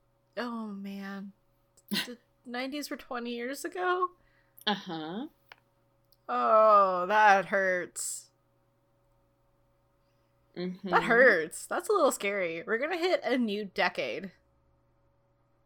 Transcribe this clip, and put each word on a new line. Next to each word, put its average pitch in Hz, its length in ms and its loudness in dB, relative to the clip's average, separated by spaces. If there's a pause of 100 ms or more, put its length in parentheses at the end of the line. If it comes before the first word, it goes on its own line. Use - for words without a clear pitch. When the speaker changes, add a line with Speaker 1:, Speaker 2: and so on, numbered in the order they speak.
(360)
Speaker 1:
Oh, 233 320 -8
man. 196 640 -12 (580)
Speaker 2:
<laughs> - 160 -6
Speaker 1:
The 247 120 -16 (280)
nineties 262 440 -8
were 285 80 -10
twenty 240 380 -10
years 247 280 -10
ago? 359 460 -4 (580)
Speaker 2:
Uh-huh. 185 600 -6 (1000)
Speaker 1:
Oh, 220 800 6
that 202 380 6
hurts. 185 800 -4 (2250)
Speaker 2:
Mm-hmm. 180 320 -8
Speaker 1:
That 403 140 2
hurts. 220 640 4
That's 320 220 -4
a 427 40 2
little 302 180 4
scary. 185 540 -4
We're 214 140 -2
gonna 320 180 -4
hit 349 260 0
a 247 140 0
new 214 280 -2
decade. 180 640 -4 (1300)